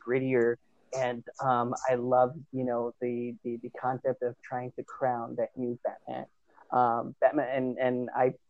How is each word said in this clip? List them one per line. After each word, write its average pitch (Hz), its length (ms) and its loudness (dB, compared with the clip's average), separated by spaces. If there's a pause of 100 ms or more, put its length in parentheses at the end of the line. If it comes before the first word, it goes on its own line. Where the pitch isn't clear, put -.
grittier, 123 520 2 (400)
and, 123 260 -2 (220)
um, 123 300 2 (160)
I 127 60 4
loved, 127 420 4 (140)
you 131 120 -2
know, 120 360 -2
the, 120 340 -2 (100)
the, 120 180 -4
the 120 80 -10
concept 127 520 -2
of 120 180 -2
trying 123 360 -6
to 127 80 -8
crown 123 520 -4
that 117 200 -2
new 120 280 -4
Batman. 127 420 -6 (440)
Um, 120 500 2
Batman, 135 320 4
and, 131 260 0
and 123 380 0
I 131 180 4 (160)